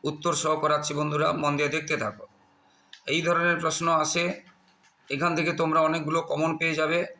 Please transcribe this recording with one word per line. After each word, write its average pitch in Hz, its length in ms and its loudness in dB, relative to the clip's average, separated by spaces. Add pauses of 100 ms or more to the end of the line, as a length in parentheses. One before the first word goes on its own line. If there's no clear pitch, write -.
উত্তর 151 300 -2
সহ 156 220 0
করাচ্ছি 151 380 0
বন্ধুরা, 151 380 0
মন 147 240 0
দিয়ে 147 120 0
দেখতে 156 280 -4
থাকো। 107 300 -6 (800)
এই 165 160 0
ধরনের 170 380 2
প্রশ্ন 165 280 0
আসে, 165 540 0 (680)
এখান 160 260 0
থেকে 165 160 0
তোমরা 160 280 2
অনেকগুলো 160 420 0
কমন 160 360 0
পেয়ে 165 160 0
যাবে। 160 320 0 (140)